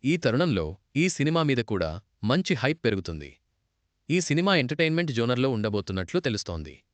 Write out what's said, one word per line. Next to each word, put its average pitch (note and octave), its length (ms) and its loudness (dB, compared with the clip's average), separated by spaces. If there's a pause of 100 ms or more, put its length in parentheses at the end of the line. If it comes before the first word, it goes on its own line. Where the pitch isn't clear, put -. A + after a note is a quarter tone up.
ఈ C#3 140 2
తరుణంలో B2+ 480 2 (300)
ఈ D3+ 140 2
సినిమా D#3+ 340 0
మీద C3+ 200 2
కూడా F#2 260 -2 (340)
మంచి D3 320 2
హైప్ C#3+ 260 -2
పెరుగుతుంది. E2 500 -2 (760)
ఈ E3 120 2
సినిమా E3+ 340 0
ఎంటర్‌టైన్‌మెంట్ D#3+ 560 0
జోనర్‌లో B2 380 2
ఉండబోతున్నట్లు G#2 720 -2
తెలుస్తోంది. E2+ 560 -6 (180)